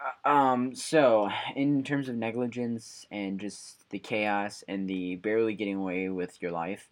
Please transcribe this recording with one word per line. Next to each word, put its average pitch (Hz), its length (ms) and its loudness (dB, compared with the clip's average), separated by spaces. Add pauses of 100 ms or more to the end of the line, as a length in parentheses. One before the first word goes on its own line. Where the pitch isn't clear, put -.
(260)
Uh, 143 40 4
um, 131 460 4
so, 117 540 6 (260)
in 139 300 2
terms 139 240 -2
of 120 60 -6
negligence 117 920 -4
and 98 300 -6
just - 500 -12
the 101 100 -8
chaos 104 680 -2
and 95 220 -4
the 92 260 -4
barely 107 400 0
getting 101 220 -4
away 92 320 -2
with 90 320 -6
your 87 100 -4
life, 85 400 -6